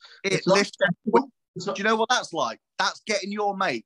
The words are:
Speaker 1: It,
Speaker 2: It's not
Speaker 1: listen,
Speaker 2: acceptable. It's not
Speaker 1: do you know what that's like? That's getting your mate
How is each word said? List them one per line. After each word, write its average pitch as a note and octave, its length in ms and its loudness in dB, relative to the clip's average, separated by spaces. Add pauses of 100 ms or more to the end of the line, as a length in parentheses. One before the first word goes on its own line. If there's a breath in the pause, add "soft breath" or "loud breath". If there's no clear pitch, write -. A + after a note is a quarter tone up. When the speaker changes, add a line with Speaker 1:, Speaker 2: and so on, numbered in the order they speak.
(240 loud breath)
Speaker 1:
It, F#3+ 100 -2
Speaker 2:
It's - 120 -2
not F#3+ 120 6
Speaker 1:
listen, G3+ 220 0
Speaker 2:
acceptable. G#3+ 500 2 (260)
It's F3+ 100 -10
not G#3 100 -4
Speaker 1:
do G#3 60 -6
you - 60 0
know A3+ 80 2
what A3+ 120 0
that's A#3 240 0
like? A#2+ 260 -2 (200)
That's F#3+ 280 -2
getting G3 260 -2
your G#3 240 -2
mate D#3+ 300 -2